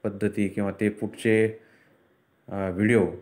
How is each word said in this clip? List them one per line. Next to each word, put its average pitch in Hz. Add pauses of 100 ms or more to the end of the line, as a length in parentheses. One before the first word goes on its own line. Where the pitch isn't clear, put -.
पद्धती 101
किंवा 98
ते 104
पुढचे, 110 (880)
अ, 95
व्हिडिओ 104 (160)